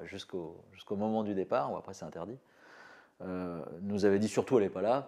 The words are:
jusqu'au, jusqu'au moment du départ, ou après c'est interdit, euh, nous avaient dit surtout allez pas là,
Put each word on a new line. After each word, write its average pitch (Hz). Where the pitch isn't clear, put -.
jusqu'au, 87
jusqu'au -
moment 110
du 104
départ, 117
ou 95
après 80
c'est -
interdit, 101
euh, 90
nous 101
avaient 98
dit 107
surtout 127
allez 98
pas 92
là, 123